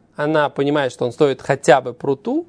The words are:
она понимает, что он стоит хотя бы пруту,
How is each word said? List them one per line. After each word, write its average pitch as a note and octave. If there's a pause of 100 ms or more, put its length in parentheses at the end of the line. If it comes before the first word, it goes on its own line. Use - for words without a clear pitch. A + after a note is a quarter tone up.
(140)
она D3
понимает, C#3+
что -
он A#2+
стоит C#3
хотя C#3
бы B2
пруту, A#3